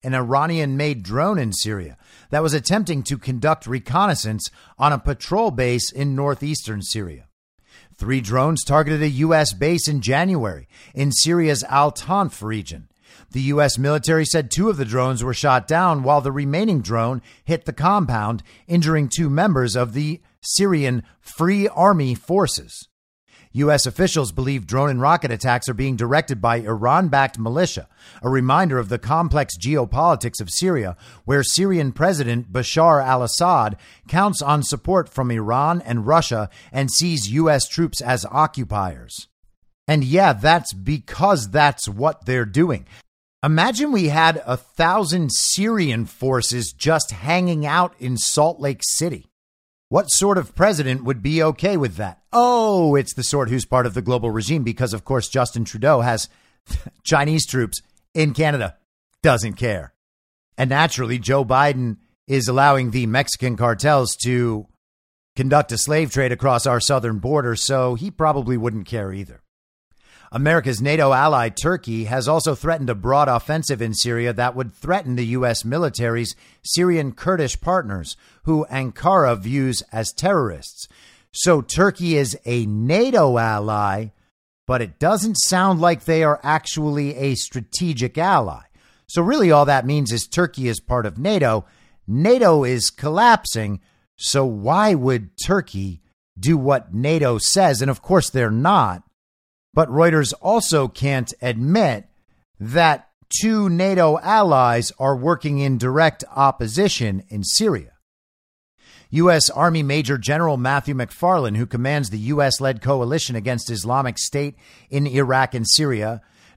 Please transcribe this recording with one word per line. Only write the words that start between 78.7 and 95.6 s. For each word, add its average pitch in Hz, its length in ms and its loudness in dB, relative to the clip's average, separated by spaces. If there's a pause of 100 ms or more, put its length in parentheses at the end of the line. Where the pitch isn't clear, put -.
Ankara 131 680 2
views 127 440 -2 (100)
as 113 180 -4
terrorists. 131 800 -4 (460)
So 170 260 2
Turkey 175 560 0
is 123 300 0
a 120 180 -2
nato 143 720 2
ally, 107 720 -2 (600)
but 127 140 0
it 98 180 -8
doesn't 196 380 0
sound 185 460 2
like 170 220 2
they 160 200 2
are 147 180 2
actually 147 720 -2
a 135 200 -2
strategic 127 800 -6
ally. 156 460 0 (460)
So - 120 0
really 202 300 4
all 147 160 8
that 135 180 2
means 139 280 0
is 117 140 -4
Turkey 160 400 -2
is 113 140 -4
part 123 240 -4
of 95 140 -8
nato. 135 480 0 (400)
nato 165 580 4
is 123 240 0
collapsing, 151 920 2 (360)
so 135 300 0
why 147 480 2
would 127 380 0 (120)
Turkey 98 560 -2 (400)